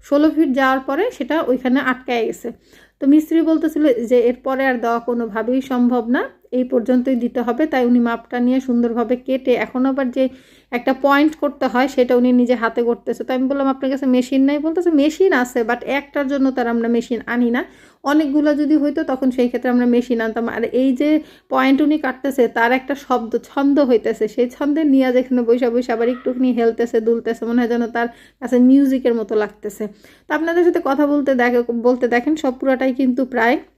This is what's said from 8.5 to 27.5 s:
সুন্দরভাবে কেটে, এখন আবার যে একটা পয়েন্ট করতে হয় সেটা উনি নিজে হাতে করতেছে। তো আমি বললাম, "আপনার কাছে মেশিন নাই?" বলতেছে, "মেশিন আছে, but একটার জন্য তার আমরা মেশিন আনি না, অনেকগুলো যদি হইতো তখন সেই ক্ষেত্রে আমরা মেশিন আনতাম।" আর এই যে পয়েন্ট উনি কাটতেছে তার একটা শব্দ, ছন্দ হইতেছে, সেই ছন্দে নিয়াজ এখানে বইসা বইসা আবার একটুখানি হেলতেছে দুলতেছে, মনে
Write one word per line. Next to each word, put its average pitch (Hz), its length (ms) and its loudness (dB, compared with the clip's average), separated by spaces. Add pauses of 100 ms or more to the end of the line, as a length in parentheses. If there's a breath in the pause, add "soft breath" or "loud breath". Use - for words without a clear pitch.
সুন্দরভাবে 240 560 0
কেটে, 262 360 -2
এখন 240 340 -2
আবার 269 260 -2
যে 262 180 0 (420 loud breath)
একটা 247 300 -2
পয়েন্ট 285 340 2
করতে 285 300 -4
হয় 247 220 0
সেটা 247 280 0
উনি 247 180 4
নিজে 247 220 2
হাতে 226 280 -2
করতেছে। 233 400 -4
তো 262 100 -6
আমি 262 140 -2
বললাম, 277 200 -2
"আপনার 269 240 -2
কাছে 277 140 -4
মেশিন 254 360 0
নাই?" 285 180 2
বলতেছে, 330 320 -2
"মেশিন 311 420 0
আছে, 247 300 -2
but 240 220 -4
একটার 277 420 -4
জন্য 269 240 0
তার 254 160 -4
আমরা 233 200 -2
মেশিন 233 380 -2
আনি 240 260 0
না, 277 140 -2 (380 loud breath)
অনেকগুলো 294 520 2
যদি 294 200 0
হইতো 294 280 0
তখন 262 280 -2
সেই 247 160 0
ক্ষেত্রে 247 220 -2
আমরা 247 160 2
মেশিন 240 360 0
আনতাম।" 226 280 -4
আর 226 140 -4
এই 262 300 0
যে 302 260 2 (300 loud breath)
পয়েন্ট 262 320 2
উনি 302 160 2
কাটতেছে 262 500 -2
তার 233 240 0
একটা 262 240 -2
শব্দ, 240 480 -4
ছন্দ 285 360 0
হইতেছে, 226 480 0
সেই 247 220 -2
ছন্দে 294 340 -2
নিয়াজ 262 320 2
এখানে 254 260 0
বইসা 240 280 2
বইসা 247 240 -2
আবার 233 160 0
একটুখানি 254 420 -2
হেলতেছে 233 500 0
দুলতেছে, 233 440 -2
মনে 233 160 0